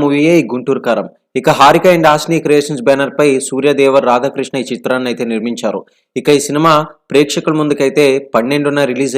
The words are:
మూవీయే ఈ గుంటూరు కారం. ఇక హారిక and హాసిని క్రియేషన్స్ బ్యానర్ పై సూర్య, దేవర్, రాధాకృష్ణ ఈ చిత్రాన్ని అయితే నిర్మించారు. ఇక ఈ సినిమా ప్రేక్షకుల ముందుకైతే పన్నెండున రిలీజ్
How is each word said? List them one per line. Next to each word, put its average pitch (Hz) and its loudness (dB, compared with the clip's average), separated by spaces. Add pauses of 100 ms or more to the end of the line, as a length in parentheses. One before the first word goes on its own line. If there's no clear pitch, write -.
మూవీయే 143 2
ఈ - -6
గుంటూరు 123 -4
కారం. 104 -2 (340)
ఇక 127 0 (120)
హారిక 156 6 (100)
and 160 4
హాసిని 151 0
క్రియేషన్స్ 147 0
బ్యానర్ 139 0
పై 147 2 (200)
సూర్య, 135 0 (100)
దేవర్, 135 4
రాధాకృష్ణ 127 -4
ఈ - -10
చిత్రాన్ని 127 -4
అయితే 120 -6
నిర్మించారు. 110 -6 (360)
ఇక 131 -2 (100)
ఈ 135 -2
సినిమా 156 2 (400)
ప్రేక్షకుల 151 0
ముందుకైతే 143 0 (280)
పన్నెండున 143 0
రిలీజ్ 123 -4